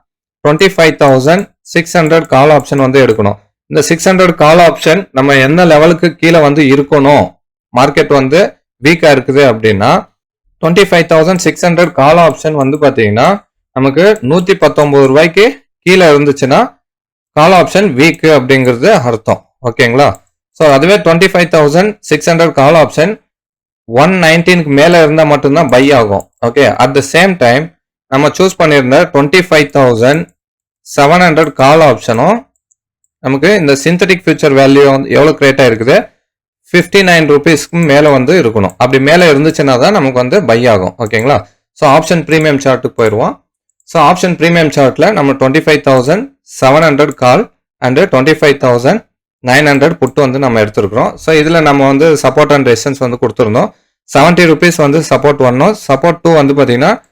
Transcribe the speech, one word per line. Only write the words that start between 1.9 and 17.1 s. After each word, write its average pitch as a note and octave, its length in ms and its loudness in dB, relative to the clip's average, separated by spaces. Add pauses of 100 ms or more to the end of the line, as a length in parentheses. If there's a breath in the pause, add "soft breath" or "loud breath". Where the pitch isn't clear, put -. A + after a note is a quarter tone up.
ஹண்ட்ரட் D#3+ 320 0
கால் C#3+ 240 2
ஆப்ஷன் C#3 320 -2
வந்து C3 160 0
எடுக்கணும். G#2 380 0 (320)
இந்த D3+ 120 -2
சிக்ஸ் E3 280 -4
ஹண்ட்ரட் F#3 260 2
கால் D#3+ 280 2
ஆப்ஷன் D#3+ 360 0 (120)
நம்ம C#3 260 0
என்ன D#3 260 2
லெவலுக்கு D#3+ 520 2
கீழே E3 260 2
வந்து C#3+ 260 0
இருக்கணும், C#3 560 2 (500)
மார்க்கெட் D3 380 0
வந்து C#3 300 0 (400)
வீக்கா E3 300 0
இருக்குது C3+ 340 0
அப்படின்னா A2 440 0 (720)
ட்வென்டி F3 240 0
ஃபைவ் E3+ 220 -2
தௌசண்ட் E3+ 340 0
சிக்ஸ் D#3 240 -4
ஹண்ட்ரட் E3+ 260 0
கால் D3+ 280 2
ஆப்ஷன் D#3 360 -2
வந்து C#3 220 -2
பாத்தீங்கன்னா A#2+ 480 0 (500)
நமக்கு C#3 280 0 (180)
நூத்தி F3+ 340 -2
பத்தொன்பது C#3+ 500 0
ரூபாய்க்கு E3 380 2 (360)
கீழே F3+ 280 2
இருந்துச்சுன்னா C#3+ 520 0 (760)